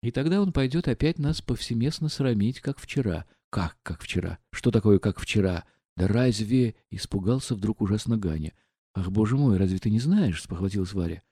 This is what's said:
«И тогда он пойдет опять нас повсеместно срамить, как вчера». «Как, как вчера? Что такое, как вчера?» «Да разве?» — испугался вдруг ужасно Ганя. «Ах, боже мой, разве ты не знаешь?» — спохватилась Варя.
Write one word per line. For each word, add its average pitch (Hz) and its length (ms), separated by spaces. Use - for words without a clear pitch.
«И 117 100
тогда 165 300
он 190 120
пойдет 135 340
опять 147 320
нас 147 220
повсеместно 123 680
срамить, 120 520
как 139 180
вчера». 95 460
«Как, 87 320
как - 200
вчера? 87 380
Что - 200
такое, 107 280
как 101 200
вчера?» 95 440
«Да 90 120
разве?» — 113 680
испугался 104 640
вдруг 107 260
ужасно 107 360
Ганя. 78 360
«Ах, 95 160
боже 107 280
мой, 131 200
разве 92 220
ты 107 100
не 107 100
знаешь?» — 143 440
спохватилась 95 500
Варя. 85 380